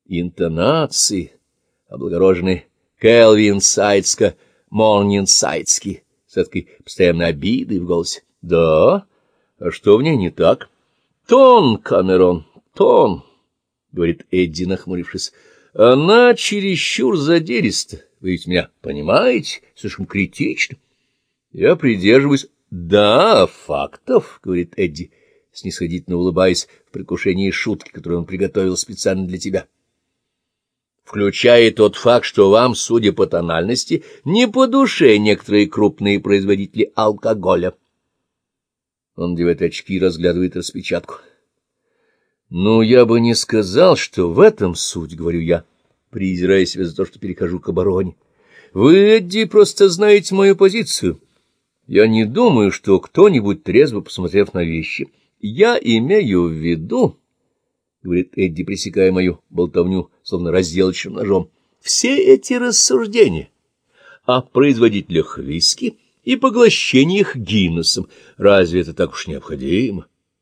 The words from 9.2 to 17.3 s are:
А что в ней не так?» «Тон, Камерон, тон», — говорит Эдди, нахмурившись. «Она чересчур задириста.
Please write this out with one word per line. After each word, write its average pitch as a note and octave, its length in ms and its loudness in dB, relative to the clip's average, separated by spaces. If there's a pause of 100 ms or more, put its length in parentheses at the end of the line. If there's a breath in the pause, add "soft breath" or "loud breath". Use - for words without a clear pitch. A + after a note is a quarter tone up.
А F2 140 -8
что - 240 2
в A#2+ 80 4
ней D#3 140 0
не F2 140 -2
так?» F2 380 -2 (580)
«Тон, A#3 500 6
Камерон, F#2 680 0 (280)
тон», — B2 500 2 (720)
говорит E2+ 380 -4
Эдди, F2+ 340 -2
нахмурившись. F2+ 640 -8 (420 soft breath)
«Она E3+ 600 4
чересчур G3 840 -4
задириста. D#3 840 -2 (180)